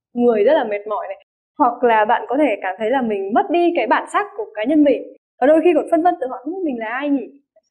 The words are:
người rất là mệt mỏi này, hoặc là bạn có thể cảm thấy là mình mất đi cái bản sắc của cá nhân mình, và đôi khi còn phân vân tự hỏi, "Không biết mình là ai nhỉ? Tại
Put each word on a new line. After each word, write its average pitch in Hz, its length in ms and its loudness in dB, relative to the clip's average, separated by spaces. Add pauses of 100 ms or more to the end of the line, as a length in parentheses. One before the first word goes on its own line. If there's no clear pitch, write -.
(120)
người 240 300 2
rất 269 100 4
là 294 100 2
mệt 208 240 -6
mỏi 190 200 -6
này, 190 180 -14 (320)
hoặc 254 260 0
là 220 220 4
bạn 220 220 0
có 247 100 -2
thể 262 240 2
cảm 190 160 -6
thấy 220 120 -4
là 269 120 -2
mình 208 320 -4
mất 359 160 2
đi 349 260 2
cái 240 120 -2
bản 302 260 0
sắc 403 120 -2 (120)
của 214 80 -6 (100)
cá 214 80 -6
nhân 302 200 2
mình, 277 200 2 (380)
và 262 60 4
đôi 311 160 6
khi 349 120 4
còn 247 160 0
phân 330 120 2
vân 359 180 2
tự 254 60 -4
hỏi, 254 160 -10
"Không 311 100 -8
biết 381 120 -8
mình 247 140 -4
là 220 80 -8
ai 269 220 -4
nhỉ? 254 160 0 (280)
Tại - 180 -20